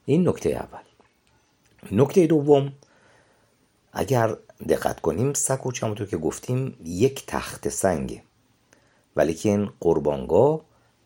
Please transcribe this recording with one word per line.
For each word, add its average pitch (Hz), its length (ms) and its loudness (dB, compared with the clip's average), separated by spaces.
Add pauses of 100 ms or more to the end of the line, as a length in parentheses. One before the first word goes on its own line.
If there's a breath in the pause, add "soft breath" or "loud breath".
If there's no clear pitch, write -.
این 160 220 4
نکتهٔ 90 220 0
اول. 58 300 -6 (1120)
نکتهٔ 139 360 4
دوم، 143 460 4 (1200 soft breath)
اگر 117 440 0 (320)
دقت - 300 0
کنیم، 110 340 0
سکوچ 131 500 -4
همونطور 104 240 -6
که 92 100 -6
گفتیم 123 640 -4
یک 90 440 0
تخت - 420 -6
سنگه، 78 540 -2 (920 soft breath)
ولیکن 92 640 0
قربانگاه 78 800 2 (440 soft breath)